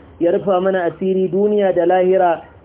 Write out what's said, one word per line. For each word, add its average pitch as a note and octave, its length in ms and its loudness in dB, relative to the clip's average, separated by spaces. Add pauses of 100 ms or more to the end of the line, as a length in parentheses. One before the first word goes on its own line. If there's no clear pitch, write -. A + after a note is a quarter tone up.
(200)
ya E3+ 120 0
rufa F3+ 300 0
mana F#3+ 240 -2
asiri F#3 420 -2
duniya G3+ 460 0
da F3 120 0
lahira, F#3 600 2 (200)